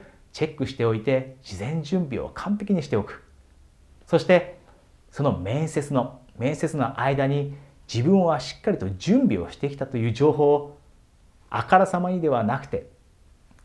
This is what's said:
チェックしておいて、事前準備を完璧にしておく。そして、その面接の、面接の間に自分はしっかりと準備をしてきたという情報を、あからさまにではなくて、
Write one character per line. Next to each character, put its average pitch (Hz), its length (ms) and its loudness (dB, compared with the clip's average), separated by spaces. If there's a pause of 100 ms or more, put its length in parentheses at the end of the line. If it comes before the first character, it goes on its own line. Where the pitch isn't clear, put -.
(320)
チ - 140 -4
ェ 156 80 -4
ッ - 40 -16
ク 131 100 -4
し - 100 -12
て 120 80 0
お 113 100 2
い 107 80 -4
て、 131 380 0
事 - 160 -14
前 156 240 -4
準 175 280 -2
備 101 140 -4
を - 100 -10
完 208 240 -4
璧 202 160 -2
に 170 80 2
し 139 60 -8
て - 80 -2
お 104 80 2
く。 - 180 -14 (840)
そ 165 140 2
し - 40 -2
て、 180 340 2 (540)
そ 139 120 -4
の 113 140 0
面 120 300 -4
接 147 260 -4
の、 120 280 -2 (160)
面 139 180 -2
接 156 220 -2
の 120 240 -2
間 135 260 2
に 143 300 -2 (360)
自 120 140 0
分 190 160 6
は 160 160 2
し - 200 -12
っ - 20 -20
か - 100 0
り 175 60 -2
と 95 140 -6
準 190 300 2
備 143 160 2
を 85 140 -6
し - 60 -18
て 139 120 -4
き 139 60 -10
た 139 100 -8
と - 120 -6
い 117 120 0
う 110 40 -2
情 151 180 4
報 147 220 4
を、 143 240 -2 (720)
あ 113 140 -2
か 185 160 6
ら 190 80 4
さ 175 120 -2
ま 180 120 -2
に 180 100 -2
で 156 80 2
は 117 160 2
な 127 140 0
く - 80 -14
て、 - 220 -6 (760)